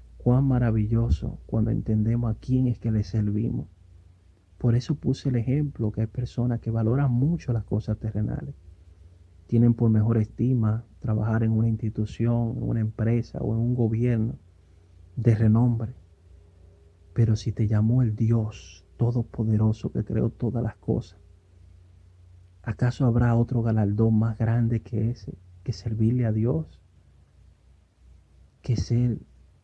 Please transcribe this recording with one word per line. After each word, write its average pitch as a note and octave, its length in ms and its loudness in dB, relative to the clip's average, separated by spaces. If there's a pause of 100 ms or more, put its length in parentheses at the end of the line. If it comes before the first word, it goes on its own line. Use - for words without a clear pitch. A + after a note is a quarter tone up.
(180)
Cuán B2+ 260 2
maravilloso A2+ 1000 0
cuando A2+ 240 -2
entendemos A2 600 0
a G#2+ 80 -6
quién B2+ 300 0
es A#2+ 100 -2
que A2+ 140 -4
le G#2+ 100 0
servimos. G#2+ 640 -2 (920)
Por A#2+ 180 2
eso B2+ 180 -2
puse C3+ 360 -4
el B2 60 0
ejemplo B2+ 540 -2
que A2 120 -4
hay A2+ 40 0
personas A#2+ 540 -4
que A#2+ 100 -6
valoran A2+ 400 0
mucho C#3 420 0
las A2+ 120 -2
cosas G#2+ 340 -4
terrenales. A2 560 -6 (920)
Tienen A#2 280 4
por A2+ 160 2
mejor A2 260 2
estima A2+ 680 0 (140)
trabajar A2 420 -2
en A2 100 0
una A2+ 160 2
institución, A#2 880 -2
en B2 60 -6
una A#2 180 -2
empresa A2 600 -2
o A2+ 100 -2
en A2+ 80 -2
un A#2+ 140 0
gobierno A2+ 640 0 (800)
de A2+ 180 4
renombre. A2 600 2 (1160)
Pero A2 240 2
si G#2+ 160 -4
te G#2+ 160 0
llamó A2 320 4
el A2 160 2
Dios A2 680 -2 (100)
Todopoderoso A2 960 0
que A#2 100 -2
creó A2+ 280 0
todas A#2 320 -4
las A2+ 140 -6
cosas, - 440 -6 (1400)
¿acaso B2 420 -2
habrá A#2+ 320 4
otro A#2+ 260 0
galardón A2 560 2
más A2 200 0
grande A2+ 420 0
que A2 300 -4
ese, - 260 -12 (260)
que - 120 -6
servirle A2+ 500 0
a A2 80 0
Dios, B2 480 -2 (1800)
que A#2+ 140 -2
ser A#2+ 440 0 (440)